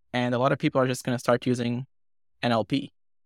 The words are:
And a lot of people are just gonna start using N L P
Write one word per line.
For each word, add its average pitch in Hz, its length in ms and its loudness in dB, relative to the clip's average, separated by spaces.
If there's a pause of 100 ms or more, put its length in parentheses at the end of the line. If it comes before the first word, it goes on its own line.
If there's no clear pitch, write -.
(140)
And 123 220 0
a 117 40 0
lot 135 120 2
of 143 80 0
people 143 200 0
are 127 80 4
just 127 160 -4
gonna 123 160 -2
start 120 280 0
using 120 400 -2 (560)
N 123 80 0
L 113 140 2
P - 280 -4 (320)